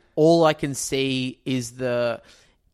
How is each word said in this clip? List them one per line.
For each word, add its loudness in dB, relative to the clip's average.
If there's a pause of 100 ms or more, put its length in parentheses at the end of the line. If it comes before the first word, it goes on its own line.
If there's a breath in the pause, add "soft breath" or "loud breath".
(140)
all 6
I 4
can -6
see -4
is -4
the -4 (540 soft breath)